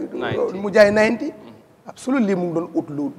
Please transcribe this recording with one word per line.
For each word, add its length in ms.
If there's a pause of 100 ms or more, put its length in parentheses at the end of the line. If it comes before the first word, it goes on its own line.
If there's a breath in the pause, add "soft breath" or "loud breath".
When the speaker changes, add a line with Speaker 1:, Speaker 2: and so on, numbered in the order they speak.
(140)
Speaker 1:
Ninety. 460
Speaker 2:
mu 140
jaay 180
ninety. 400
Speaker 1:
Mm. 560
Speaker 2:
Absolument, 400
lii 80
mu 120
ngi 80
doon 200
ut 160
lu 280